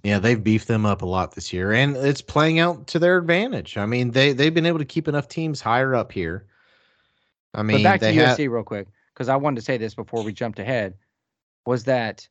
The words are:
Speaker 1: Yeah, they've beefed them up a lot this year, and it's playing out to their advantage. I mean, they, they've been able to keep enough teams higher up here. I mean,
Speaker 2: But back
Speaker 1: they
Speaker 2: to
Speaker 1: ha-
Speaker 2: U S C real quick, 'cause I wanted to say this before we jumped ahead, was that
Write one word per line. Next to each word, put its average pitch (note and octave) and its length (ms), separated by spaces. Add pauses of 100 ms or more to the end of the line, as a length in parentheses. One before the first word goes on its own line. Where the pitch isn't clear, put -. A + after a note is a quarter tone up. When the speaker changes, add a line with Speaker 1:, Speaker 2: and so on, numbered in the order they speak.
Speaker 1:
Yeah, G2+ 160
they've A2 240
beefed A2 240
them A2 180
up G2 180
a F#2+ 40
lot F#2 300
this - 160
year, F#2 200
and C3+ 240
it's C#3 260
playing D#3+ 360
out E3 300
to - 100
their F3 200
advantage. F3 580
I G#2 100
mean, B2 240
they, C3+ 220
they've C#3+ 200
been E3 140
able E3 140
to D3 40
keep D#3 220
enough D3 220
teams D#3+ 320
higher C3 340
up A2+ 160
here. F2+ 360 (1080)
I G#2+ 80
mean, G#2+ 140
Speaker 2:
But - 80
back F#3+ 160
Speaker 1:
they A2 120
Speaker 2:
to D#3 80
Speaker 1:
ha- - 60
Speaker 2:
U - 60
S A#2+ 40
C C#3+ 120
real A#2 160
quick, G2+ 240 (260)
'cause A#2+ 140
I C3+ 80
wanted C#3 200
to A2+ 60
say C3 140
this A2 180
before A2+ 300
we G#2+ 80
jumped A2+ 260
ahead, G#2+ 360 (720)
was A#2+ 180
that A#2+ 460